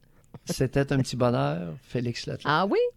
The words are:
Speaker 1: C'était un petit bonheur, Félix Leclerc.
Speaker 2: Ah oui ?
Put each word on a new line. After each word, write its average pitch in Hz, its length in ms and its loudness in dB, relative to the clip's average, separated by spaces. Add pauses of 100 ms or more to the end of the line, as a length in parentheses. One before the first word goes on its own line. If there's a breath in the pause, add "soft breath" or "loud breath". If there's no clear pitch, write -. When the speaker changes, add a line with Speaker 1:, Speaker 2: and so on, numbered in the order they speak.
(460)
Speaker 1:
C'était 139 480 0
un 135 60 4
petit 127 180 -2
bonheur, 143 640 0
Félix - 440 -4
Leclerc. 135 200 -8
Speaker 2:
Ah 156 220 4
oui ? 359 120 2 (180)